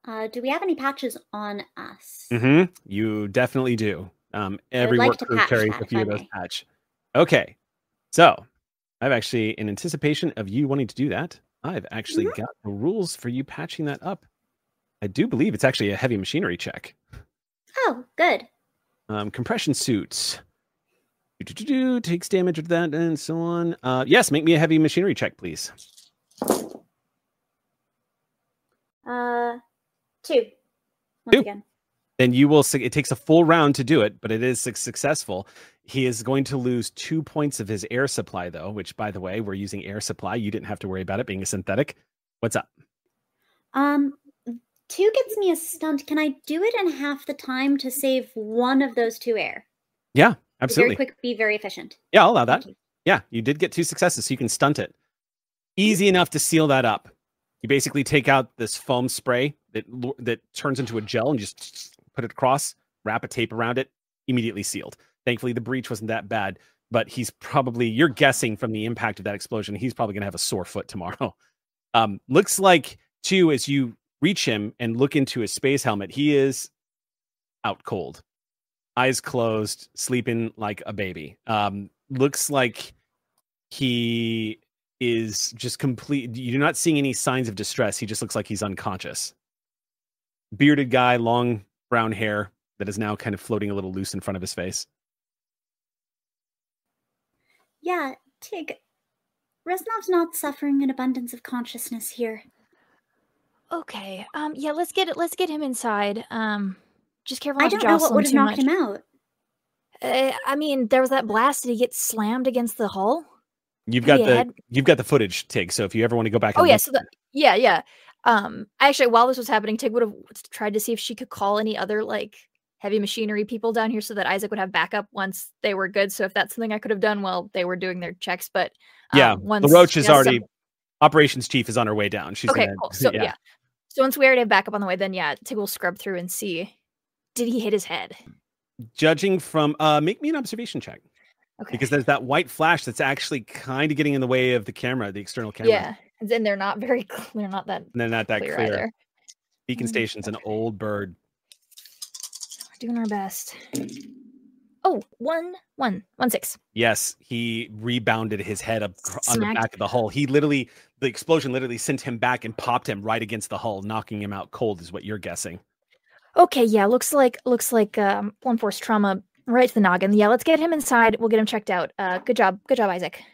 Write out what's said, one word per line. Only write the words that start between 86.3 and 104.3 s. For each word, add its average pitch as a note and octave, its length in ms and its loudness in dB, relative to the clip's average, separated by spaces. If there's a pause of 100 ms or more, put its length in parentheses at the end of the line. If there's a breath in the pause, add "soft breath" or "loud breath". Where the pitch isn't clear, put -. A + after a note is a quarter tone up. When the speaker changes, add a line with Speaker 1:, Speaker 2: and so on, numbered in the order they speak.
Speaker 2:
You're B2 240 -4
not D3 200 0
seeing D#3+ 180 2
any C#3 160 0
signs B2+ 340 0
of G2+ 100 -6
distress. G#2 420 -2
He A2+ 80 -6
just G#2 160 -6
looks A2 120 -8
like G#2+ 140 -4
he's G#2 140 -4
unconscious. - 720 -8 (1200)
Bearded C#3+ 340 4
guy, B2 260 6
long A#2 460 2 (280)
brown A2+ 220 2
hair G#2 400 -4 (260)
that G2+ 100 -4
is G2+ 100 -6
now G#2+ 180 -2
kind G#2+ 180 -6
of F#2 80 -10
floating G#2 280 -4
a G2+ 40 -4
little F#2+ 180 -6
loose F#2+ 220 -6
in F#2 60 -8
front G2 160 -6
of F#2 40 -8
his F#2 140 -10
face. F#2 320 -8 (3000)
Speaker 1:
Yeah, D#4 320 -4 (280)
Tig, - 340 -12 (920)
Reznov's F#4 400 -6
not E4+ 260 2
suffering C#4+ 480 -2
an C4+ 80 0
abundance B3+ 420 -4
of A#3+ 100 -18
consciousness A#3+ 680 -10
here. A3 340 -6 (1300)
Speaker 3:
Okay. G3+ 640 -10